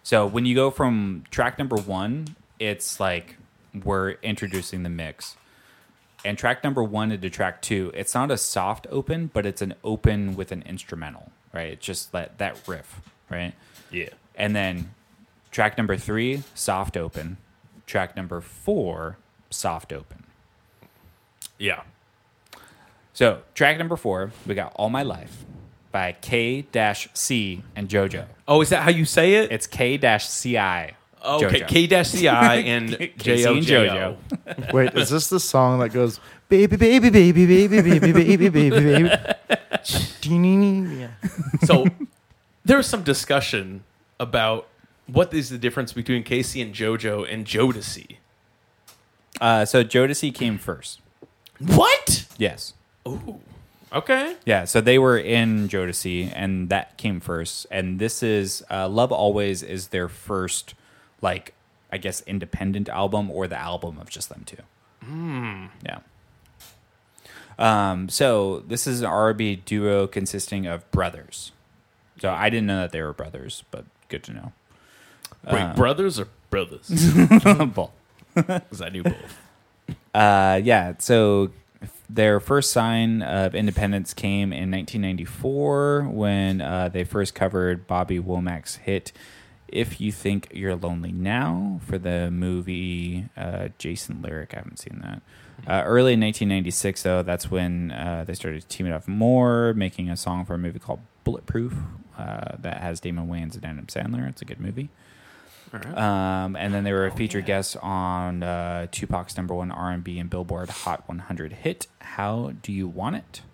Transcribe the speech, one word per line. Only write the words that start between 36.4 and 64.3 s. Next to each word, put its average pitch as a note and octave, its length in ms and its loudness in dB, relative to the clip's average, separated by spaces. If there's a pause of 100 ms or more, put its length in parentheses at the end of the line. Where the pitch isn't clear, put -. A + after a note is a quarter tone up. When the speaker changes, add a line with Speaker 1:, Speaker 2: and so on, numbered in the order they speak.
Speaker 3:
"Baby, G3 300 6
baby, A#3 320 8
baby, F3+ 360 10
baby, F#3 220 8 (140)
baby, E3+ 180 8 (140)
baby, E3 240 8 (120)
baby, D3 200 6
baby"? D3 400 8
<laughs> - 100 4 (1080)
Yeah. F3+ 800 2 (560)
Speaker 2:
So C#3 220 6 (760)
there C4 140 8
was C4 100 4
some A3 160 -4
discussion A#2 800 -2 (360)
about A2+ 480 -2 (400)
what E3+ 260 2
is C3+ 160 -4
the B2 80 -10
difference A#2+ 340 -4
between A#2+ 320 -2
K B2+ 200 -2
C B2+ 180 -6
and G#2 120 -8
JoJo A2 600 -4
and A2 120 -8
Jodeci. A2+ 720 -2 (1200)
Speaker 1:
Uh, A2+ 240 4
so B2+ 180 4
Jodeci C3+ 500 2
came A2+ 260 -2
first. - 420 -10 (560)
Speaker 2:
What? G4+ 720 4 (100)
Speaker 1:
Yes. - 360 -4 (340)
Speaker 2:
Ooh. C3+ 320 -10 (520)
Okay. C4+ 440 0 (100)
Speaker 1:
Yeah, G2 200 2
so A2+ 160 2
they B2 180 6
were B2+ 180 6
in G#2+ 500 2
Jodeci, F2+ 680 -4
and F#2 340 -4
that - 280 -2
came G2 220 -4
first. - 520 -8
And F#2 260 -4
this A2 240 -2
is, G#2 480 0
uh, F#2+ 180 -4
Love A#2 240 2
Always G2+ 520 0
is F#2 240 -10
their F2+ 200 -4
first, - 680 -8 (460)
like, F2+ 320 -4 (380)
I G2 60 -8
guess, F#2 300 -8
independent G2 600 -4
album G2 440 -2
or F2+ 160 -4
the E2 100 -8
album E2+ 420 -8
of E2+ 100 -18
just - 200 -12
them - 160 -18